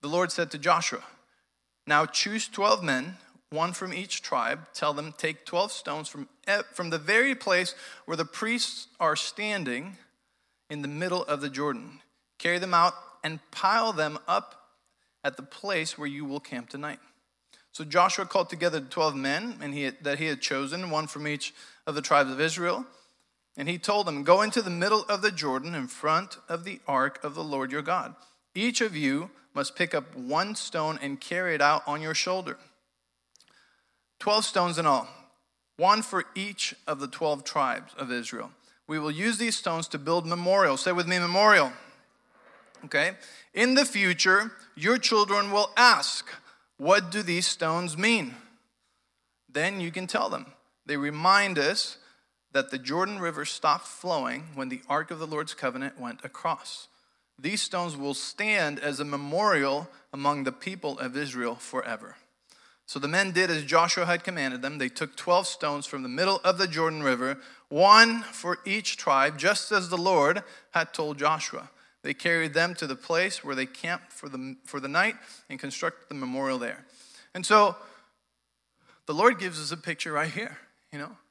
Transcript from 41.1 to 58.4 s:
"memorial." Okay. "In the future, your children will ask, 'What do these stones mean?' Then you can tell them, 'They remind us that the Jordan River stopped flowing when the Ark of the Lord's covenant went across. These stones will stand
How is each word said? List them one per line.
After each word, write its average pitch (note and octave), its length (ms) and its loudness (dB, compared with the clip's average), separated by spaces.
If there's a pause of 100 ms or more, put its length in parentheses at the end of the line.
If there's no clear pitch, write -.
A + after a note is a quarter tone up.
"memorial." F3 540 8 (1120)
Okay. D#3+ 320 0 (380)
"In A#3+ 180 6
the C#4 140 6
future, F#3+ 680 4 (220)
your G#3 240 2
children G3+ 520 4
will G3+ 240 2
ask, - 540 6 (480)
'What F3+ 340 4
do G#3 120 -2
these F3 240 0
stones E3 500 -2
mean?' F#3 400 0 (1120)
Then E3+ 320 -2
you E3+ 100 -4
can F#3 160 -8
tell - 220 -2
them, - 240 -8 (320)
'They D3 140 -4
remind F3 600 4
us D#3 380 0 (560)
that C3+ 180 0
the C#3+ 80 -6
Jordan F3+ 420 -4
River D3+ 260 -6
stopped D#3+ 400 0
flowing D3+ 680 -6
when C3 140 -8
the B2+ 180 -10
Ark D#3 240 -2
of E3 80 -10
the D#3+ 80 -8
Lord's D#3 280 -6
covenant C3+ 440 -6
went A#2+ 260 -12
across. - 640 -8 (500)
These C#3+ 220 -4
stones F3 380 -4
will C#3 160 -4
stand F3+ 640 -2